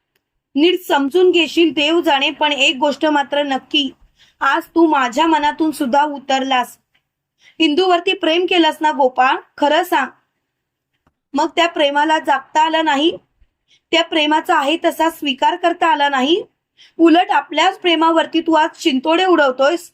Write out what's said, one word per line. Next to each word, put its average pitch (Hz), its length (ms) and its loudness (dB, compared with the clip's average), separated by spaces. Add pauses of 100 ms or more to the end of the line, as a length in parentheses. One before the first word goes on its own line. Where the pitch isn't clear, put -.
(560)
नीट 339 320 0
समजून 330 440 2
घेशील 320 420 0
देव 311 280 0
जाणे, 285 280 0
पण 302 220 -2
एक 277 240 0
गोष्ट 294 300 -2
मात्र 294 380 -2
नक्की, 269 460 -4 (520)
आज 294 220 0 (120)
तू 339 120 4
माझ्या 269 400 0
मनातून 302 440 0
सुद्धा 277 320 0
उतरलास. 269 760 -4 (800)
इंदूवरती 349 560 0
प्रेम 349 320 -2
केलंस 330 360 2
ना 302 100 0
गोपाळ, 262 440 0 (220)
खरं 294 260 2
सांग, 302 240 -2 (1300)
मग 294 220 -2
त्या 339 120 2
प्रेमाला 311 520 0
जागता 311 460 0
आलं 320 200 0
नाही? 302 320 0 (760)
त्या 320 120 2
प्रेमाचा 320 540 0
आहे 294 280 0
तसा 320 240 0
स्वीकार 302 460 -4
करता 349 320 -2
आला 285 220 0
नाही? 285 340 0 (540)
उलट 339 340 4
आपल्याच 339 480 0
प्रेमावरती 330 600 0
तू 320 120 -2
आज 311 220 2
शिंतोडे 320 500 -2
उडवतोयस. 294 680 -2